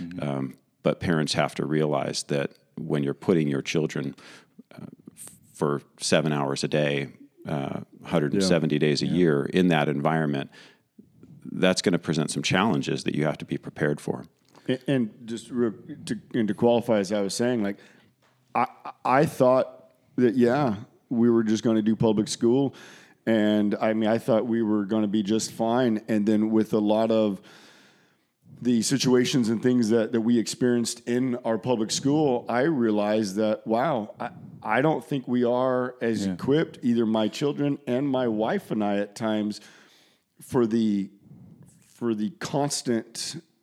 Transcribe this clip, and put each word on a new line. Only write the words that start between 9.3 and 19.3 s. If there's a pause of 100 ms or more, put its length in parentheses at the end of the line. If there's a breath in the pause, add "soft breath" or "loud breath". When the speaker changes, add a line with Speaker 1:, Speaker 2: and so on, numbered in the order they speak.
Speaker 2:
in
that
environment, (1000 loud breath)
that's
gonna
present
some
challenges
that
you
have
to
be
prepared
for. (420)
Speaker 1:
And,
and (160)
just
real, (320)
to, (140)
and
to
qualify,
as
I
was
saying,
like, (760 loud breath)
I, (380)
I
thought (320)